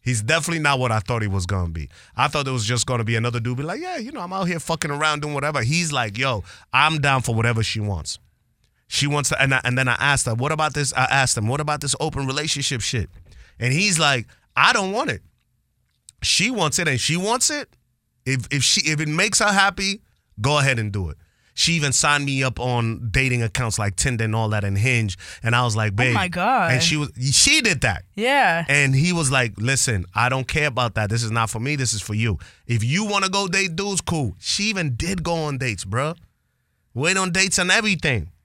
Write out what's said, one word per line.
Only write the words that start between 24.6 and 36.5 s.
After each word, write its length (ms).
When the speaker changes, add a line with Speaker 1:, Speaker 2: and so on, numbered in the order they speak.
Speaker 1:
and 160
Hinge. 400
And 140
I 80
was 100
like, 180
Speaker 2:
Oh, 40
Speaker 1:
"Babe." 180
Speaker 2:
my 140
God. 440
Speaker 1:
And 100
she 140
was, 140
she 280
did 200
that. 240
Speaker 2:
Yeah. 540
Speaker 1:
And 260
he 180
was 180
like, 260
"Listen, 580
I 140
don't 180
care 220
about 260
that. 160
This 140
is 80
not 180
for 100
me. 160
This 180
is 80
for 120
you. 240
If 180
you 200
wanna 240
go 200
date 280
dudes, 240
cool." 380
She 260
even 320
did 260
go 120
on 240
dates, 260
bruh. 320